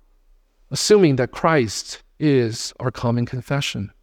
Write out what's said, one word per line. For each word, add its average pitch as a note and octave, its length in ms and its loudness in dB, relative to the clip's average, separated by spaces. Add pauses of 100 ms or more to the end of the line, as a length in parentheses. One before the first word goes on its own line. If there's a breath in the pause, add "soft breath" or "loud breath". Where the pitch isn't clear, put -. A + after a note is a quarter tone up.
(720)
assuming F3 460 4
that B2+ 160 -2
Christ - 720 -2 (160)
is B2 580 0
our B2 140 -4
common A#2+ 340 -2
confession. B2 680 -6 (100)